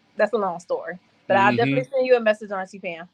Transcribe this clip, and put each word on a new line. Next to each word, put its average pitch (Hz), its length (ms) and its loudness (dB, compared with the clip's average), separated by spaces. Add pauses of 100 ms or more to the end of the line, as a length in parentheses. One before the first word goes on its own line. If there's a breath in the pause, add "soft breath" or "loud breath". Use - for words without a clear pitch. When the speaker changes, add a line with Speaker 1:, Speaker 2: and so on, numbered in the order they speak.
(160)
Speaker 1:
that's 214 180 0
a 233 40 0
long 180 220 -4
story, 170 380 -8 (300)
but 190 100 4
I'll 202 160 4
Speaker 2:
Mm-hmm. - 20 -2
Speaker 1:
definitely 240 360 0
send 262 140 0
you 254 100 6
a 240 40 2
message 214 320 -2
on 190 160 -6
T 196 120 -18
P 175 160 -10
M. 170 180 -16